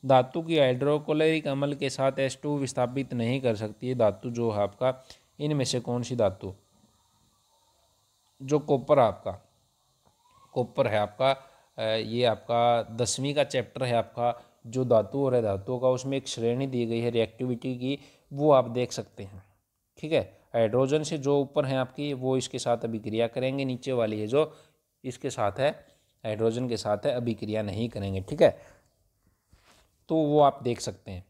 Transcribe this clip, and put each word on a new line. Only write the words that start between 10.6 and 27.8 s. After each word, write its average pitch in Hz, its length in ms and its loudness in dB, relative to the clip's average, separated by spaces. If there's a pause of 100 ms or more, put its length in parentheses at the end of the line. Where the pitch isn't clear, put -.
है 107 120 0
आपका, 131 380 0 (420)
अ, 117 40 -4
ये 110 420 -2
आपका 117 580 2
दसवीं 123 520 -4
का 143 100 2
चैप्टर 131 400 -4
है 120 100 -2
आपका, 117 480 -2 (240)
जो 127 180 -2
धातु 120 420 2
और 123 160 2
धातुओं 104 360 -2
का, 127 100 2
उसमें 127 280 0
एक 135 120 -6
श्रेणी 120 380 -2
दी 123 200 -2
गई 117 140 -2
है 120 100 0
रिएक्टिविटी 120 680 -2
की, 127 220 -4 (340)
वो 147 200 4
आप 127 160 6
देख 120 240 -2
सकते - 300 -12
हैं। 95 200 -16 (560)
ठीक 156 140 -6
है, - 260 -2 (160)
हाइड्रोजन 127 480 4
से 156 160 -4
जो 143 220 2
ऊपर 143 240 0
हैं 135 120 -2
आपकी, 143 360 -4
वो 131 240 0
इसके 131 220 -4
साथ 117 200 0
अभिक्रिया 113 480 -2
करेंगे, 131 380 -2
नीचे 127 280 -4
वाली 107 280 0
है 107 60 -4
जो 151 300 0 (480)
इसके 135 260 -8
साथ 104 220 -2
है, 135 180 0 (540)
हाइड्रोजन 113 440 -2
के 117 80 -4
साथ 104 300 -2
है, 143 60 0
अभिक्रिया 110 500 -4
नहीं 107 260 -4